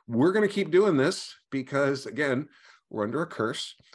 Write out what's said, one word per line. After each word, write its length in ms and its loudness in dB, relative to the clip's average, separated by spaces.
We're 240 2
gonna 160 4
keep 220 -2
doing 280 4
this 360 0
because, 560 -2
again, 420 -2
we're 160 -4
under 160 -2
a 60 -4
curse 460 -6